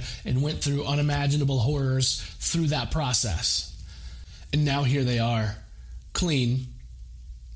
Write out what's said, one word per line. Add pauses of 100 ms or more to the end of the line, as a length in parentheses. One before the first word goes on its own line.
(240)
and
went
through
unimaginable
horrors (180)
through
that
process. (800)
And
now
here
they
are, (580)
clean, (880)